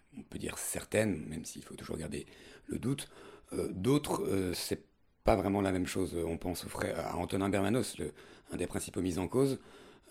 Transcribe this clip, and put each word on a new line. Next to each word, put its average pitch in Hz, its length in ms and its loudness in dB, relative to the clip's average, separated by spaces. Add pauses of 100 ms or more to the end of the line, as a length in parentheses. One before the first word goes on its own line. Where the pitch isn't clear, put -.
(160)
on 208 60 -10
peut - 160 -10
dire, - 220 -6
certaine, 101 680 0
même 78 180 -6
s'il - 180 -10
faut - 100 -14
toujours - 240 -6
garder 73 300 -4 (400)
le - 100 -4
doute. 139 320 -2 (440)
Euh, - 180 -2
d'autres, 139 520 2
euh, 95 300 2
c'est - 300 -2 (400)
pas 110 120 8
vraiment 98 260 4
la 95 100 4
même 90 160 2
chose. 87 280 0 (120)
On 82 100 0
pense 87 280 -2
au 95 40 -8
frère, - 300 -2
à - 180 -2
Antonin 95 320 2
Bermanos, 98 480 2
le, 78 160 -4 (380)
un 82 60 -6
des 87 100 0
principaux - 340 -4
mis 87 160 2
en 92 100 0
cause, 131 320 4 (520)